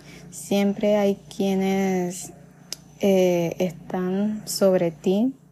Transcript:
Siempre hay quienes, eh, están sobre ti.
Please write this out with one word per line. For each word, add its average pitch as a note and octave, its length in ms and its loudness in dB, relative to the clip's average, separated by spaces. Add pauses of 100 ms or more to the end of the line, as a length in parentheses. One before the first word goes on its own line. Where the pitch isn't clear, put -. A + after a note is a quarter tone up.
(300)
Siempre G3+ 680 0
hay G3+ 220 2 (180)
quienes, F#3+ 960 -2 (680)
eh, F3+ 580 2
están F#3 840 -4
sobre F#3 480 2
ti. G#3 420 0 (180)